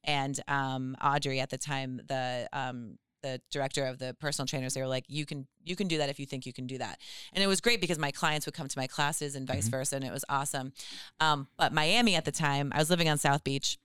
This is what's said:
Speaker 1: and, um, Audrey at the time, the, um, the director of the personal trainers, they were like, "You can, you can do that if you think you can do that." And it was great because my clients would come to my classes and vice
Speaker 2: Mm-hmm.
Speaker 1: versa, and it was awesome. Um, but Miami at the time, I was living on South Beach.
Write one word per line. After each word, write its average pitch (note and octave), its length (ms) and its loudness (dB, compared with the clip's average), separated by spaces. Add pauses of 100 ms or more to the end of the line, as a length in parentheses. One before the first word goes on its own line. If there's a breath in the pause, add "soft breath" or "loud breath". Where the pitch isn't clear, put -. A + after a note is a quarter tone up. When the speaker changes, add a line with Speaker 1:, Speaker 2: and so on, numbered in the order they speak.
Speaker 1:
and, C#3 440 0
um, C3 540 -2
Audrey C#3 380 2
at C3 100 -2
the B2+ 80 -6
time, C3+ 480 -4
the, B2+ 460 -2
um, B2+ 440 -6 (260)
the C3 180 -6 (100)
director C#3 360 -2
of B2+ 120 -4
the B2+ 220 -6
personal C#3 260 -2
trainers, C3 280 -2
they C3+ 60 -4
were C3 80 -2
like, C3 200 0
"You D3 180 -2
can, C#3 200 -8 (160)
you F3+ 140 -4
can G3+ 120 0
do E3 100 2
that C#3+ 100 2
if C#3 100 -4
you C#3 80 -6
think C3+ 200 -6
you B2+ 60 -10
can B2+ 140 -8
do C3 120 -6
that." A2+ 220 -8 (320 loud breath)
And F#3+ 100 2
it G3 40 6
was F#3+ 140 4
great A#3 200 4
because F3 180 2
my D3 120 0
clients D3+ 360 0
would D3+ 80 -6
come C#3+ 140 -6
to - 100 -4
my C3 80 0
classes D3 500 -2
and C3 100 -6
vice G#2+ 180 0
Speaker 2:
Mm-hmm. A2+ 60 2
Speaker 1:
versa, C3+ 260 -2
and C3+ 80 -2
it A2+ 80 -4
was C3+ 160 -6
awesome. C#3 440 -2 (480 loud breath)
Um, D3+ 360 4
but D#3 160 4
Miami F#3 440 6
at D#3+ 80 2
the C#3+ 80 0
time, C#3+ 420 2
I - 40 2
was D#3 120 4
living E3+ 180 4
on D3 100 4
South C#3+ 260 4
Beach. - 400 0